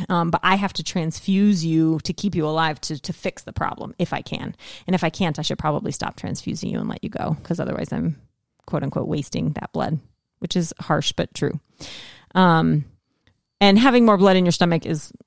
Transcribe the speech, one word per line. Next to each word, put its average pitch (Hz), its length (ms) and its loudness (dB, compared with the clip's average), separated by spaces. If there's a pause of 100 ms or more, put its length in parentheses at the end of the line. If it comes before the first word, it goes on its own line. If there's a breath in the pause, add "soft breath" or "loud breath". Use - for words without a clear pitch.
um, 170 220 0
but 165 140 0
I 185 140 4
have 196 160 -2
to - 100 -6
transfuse 190 840 0
you 160 380 2
to - 100 -6
keep 196 220 -2
you 165 100 0
alive 156 360 0
to, 151 200 -8
to - 100 -8
fix - 300 -8
the - 120 -16
problem - 440 -6
if - 160 -2
I 135 80 -4
can. - 340 -10 (300 loud breath)
And 180 80 -2
if 180 100 0
I 165 60 2
can't, 160 300 -2
I - 20 -4
should - 160 -4
probably 151 340 -2
stop - 240 -6
transfusing - 540 -8
you - 100 -4
and 52 100 -6
let - 140 -10
you - 60 -6
go, - 320 -4
'cause 170 180 -6
otherwise - 320 -6
I'm, 156 260 -4 (500)
quote 151 160 -4
unquote, 143 240 -4
wasting 156 460 -4
that - 200 -10
blood, 156 240 -2 (480)
which 170 100 -4
is 170 240 -2
harsh 160 340 -2
but - 200 -4
true. - 260 -4 (760 loud breath)
Um, 165 500 4 (760)
and 202 200 8
having 247 260 8
more 208 120 8
blood 190 180 8
in 185 100 4
your 175 60 4
stomach 170 340 2
is, 156 260 -4 (160)